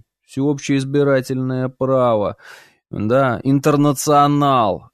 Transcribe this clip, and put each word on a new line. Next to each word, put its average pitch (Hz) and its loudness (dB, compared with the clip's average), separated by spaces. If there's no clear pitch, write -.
всеобщее 139 -2
избирательное 131 -2
право, 123 0
да, 120 0
«Интернационал». 143 2